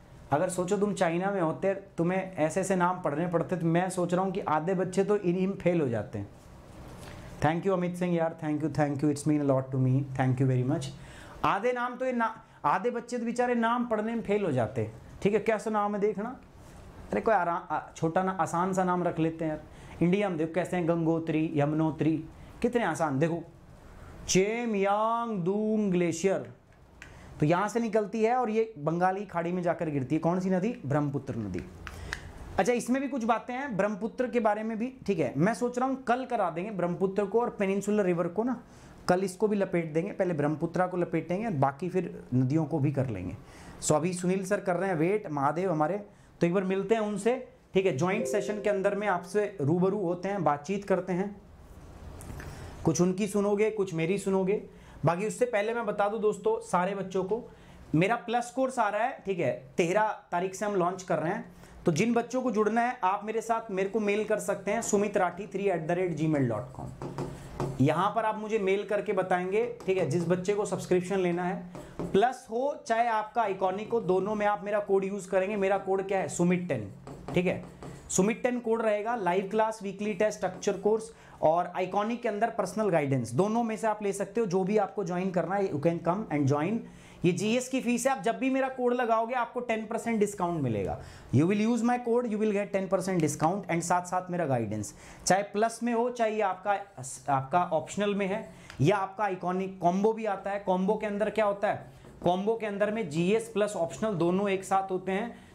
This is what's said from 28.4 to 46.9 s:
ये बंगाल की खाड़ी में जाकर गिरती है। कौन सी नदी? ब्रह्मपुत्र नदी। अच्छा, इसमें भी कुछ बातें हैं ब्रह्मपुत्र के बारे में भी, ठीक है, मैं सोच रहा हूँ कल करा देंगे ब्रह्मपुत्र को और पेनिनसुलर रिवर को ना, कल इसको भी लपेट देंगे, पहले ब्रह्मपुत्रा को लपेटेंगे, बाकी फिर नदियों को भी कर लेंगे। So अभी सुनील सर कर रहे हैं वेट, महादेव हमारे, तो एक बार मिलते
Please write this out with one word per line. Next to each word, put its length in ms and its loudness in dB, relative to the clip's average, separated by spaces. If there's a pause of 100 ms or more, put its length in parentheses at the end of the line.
ये 280 0
बंगाल 400 2
की 80 -6
खाड़ी 260 -2
में 100 -2
जाकर 280 0
गिरती 240 0
है। 40 2
कौन 220 2
सी 100 0
नदी? 360 0
ब्रह्मपुत्र 500 -2
नदी। 280 -6 (920)
अच्छा, 140 2
इसमें 300 0
भी 60 -4
कुछ 160 -4
बातें 300 0
हैं 220 -4
ब्रह्मपुत्र 520 0
के 120 2
बारे 220 2
में 160 -4
भी, 140 -4 (140)
ठीक 120 0
है, 180 0
मैं 180 4
सोच 240 -2
रहा 100 0
हूँ 140 -4
कल 220 2
करा 260 0
देंगे 200 -4
ब्रह्मपुत्र 540 0
को 160 2
और 100 0
पेनिनसुलर 540 0
रिवर 240 2
को 160 -2
ना, 180 -2 (460)
कल 160 4
इसको 240 0
भी 80 2
लपेट 360 0
देंगे, 200 0
पहले 220 0
ब्रह्मपुत्रा 520 0
को 100 -4
लपेटेंगे, 540 -2
बाकी 380 0
फिर 360 -4 (100)
नदियों 300 4
को 140 -2
भी 140 2
कर 140 0
लेंगे। 300 -6 (460)
So 100 2
अभी 200 2
सुनील 320 0
सर 160 0
कर 160 -2
रहे 120 -2
हैं 80 0
वेट, 340 0
महादेव 420 0
हमारे, 340 0 (340)
तो 60 4
एक 80 2
बार 100 2
मिलते 300 0